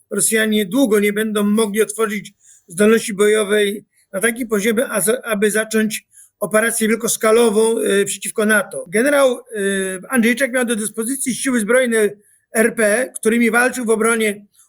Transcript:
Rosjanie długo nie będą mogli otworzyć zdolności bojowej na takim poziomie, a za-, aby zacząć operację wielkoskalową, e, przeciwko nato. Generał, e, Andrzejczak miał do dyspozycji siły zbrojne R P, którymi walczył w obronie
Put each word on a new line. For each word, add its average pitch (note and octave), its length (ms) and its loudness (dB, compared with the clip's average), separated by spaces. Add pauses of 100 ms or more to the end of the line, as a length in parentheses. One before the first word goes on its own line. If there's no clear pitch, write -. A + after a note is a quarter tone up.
Rosjanie G#3+ 560 0
długo G#3+ 340 2
nie G#3 140 2
będą G#3+ 300 -2
mogli G#3 380 0
otworzyć G#3 520 -4 (340)
zdolności G#3+ 460 2
bojowej G#3 720 0 (280)
na F#3+ 60 -4
takim A#3 280 -2
poziomie, G#3+ 400 0
a G#3 140 -2
za-, A3 220 0
aby G#3+ 280 -2
zacząć A3 560 -2 (320)
operację A3 480 0
wielkoskalową, A3 920 2
e, G3+ 260 0
przeciwko G#3 400 -6
nato. G3 420 0
Generał, C4 420 2
e, A#3+ 120 -4 (680)
Andrzejczak A#3+ 440 0
miał B3+ 120 0
do A#3 100 -2
dyspozycji A3+ 600 -6
siły B3+ 240 -2
zbrojne A3 500 2 (460)
R G#3 200 2
P, A3+ 400 0
którymi A3+ 360 2
walczył B3 340 0
w G#3+ 40 -4
obronie A3 560 0 (240)